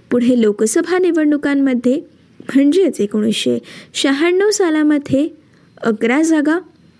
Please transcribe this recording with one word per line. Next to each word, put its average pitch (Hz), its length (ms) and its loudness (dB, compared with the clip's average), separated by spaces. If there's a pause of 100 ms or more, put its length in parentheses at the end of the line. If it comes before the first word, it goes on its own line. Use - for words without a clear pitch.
(100)
पुढे 240 300 2
लोकसभा 220 580 0
निवडणुकांमध्ये 285 1000 0 (400)
म्हणजेच 294 600 2
एकोणीसशे 214 580 -2 (360)
शहाण्णव 349 560 0
सालामध्ये 302 800 0 (540)
अकरा 233 400 0
जागा, 311 360 0 (420)